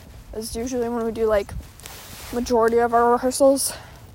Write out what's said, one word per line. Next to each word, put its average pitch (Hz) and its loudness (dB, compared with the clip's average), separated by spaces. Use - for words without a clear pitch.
is 220 -10
usually 240 -4
when 233 -4
we 226 -2
do, 226 0
like, 202 0
majority 233 2
of 233 4
our 233 4
rehearsals, 262 2